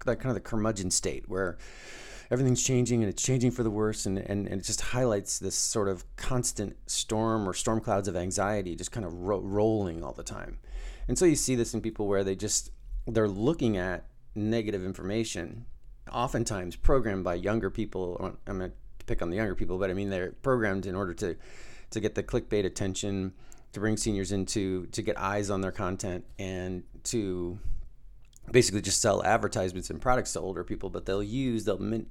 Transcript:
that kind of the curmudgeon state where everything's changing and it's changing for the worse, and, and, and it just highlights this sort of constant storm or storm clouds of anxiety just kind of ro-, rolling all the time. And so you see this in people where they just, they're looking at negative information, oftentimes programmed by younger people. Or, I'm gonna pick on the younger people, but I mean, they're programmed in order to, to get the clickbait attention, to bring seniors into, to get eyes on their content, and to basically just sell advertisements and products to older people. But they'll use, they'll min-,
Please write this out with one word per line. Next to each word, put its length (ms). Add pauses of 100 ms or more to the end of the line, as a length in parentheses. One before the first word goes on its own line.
that 120
kind 140
of 40
the 60
curmudgeon 500
state 380
where 300 (720)
everything's 320
changing 400
and 100
it's 100
changing 280
for 120
the 80
worse, 360
and, 120
and, 300
and 120
it 40
just 160
highlights 580
this 160
sort 340
of 160 (120)
constant 580 (160)
storm 560
or 60
storm 280
clouds 280
of 80
anxiety 580
just 160
kind 140
of 80
ro-, 280
rolling 640
all 120
the 100
time. 340 (480)
And 100
so 100
you 100
see 180
this 200
in 80
people 260
where 160
they 100
just, 360 (360)
they're 220
looking 480
at 300 (280)
negative 500
information, 840 (440)
oftentimes 640
programmed 480
by 120
younger 360
people. 480
Or, 160 (120)
I'm 120
gonna 140 (320)
pick 160
on 80
the 80
younger 180
people, 220
but 140
I 40
mean, 140
they're 220
programmed 560
in 80
order 200
to, 220 (540)
to 100
get 140
the 80
clickbait 420
attention, 720 (380)
to 80
bring 180
seniors 340
into, 540
to 160
get 160
eyes 320
on 100
their 120
content, 520 (140)
and 460 (200)
to 540 (920)
basically 300
just 200
sell 240
advertisements 680
and 100
products 320
to 80
older 240
people. 260
But 160
they'll 160
use, 420
they'll 140
min-, 320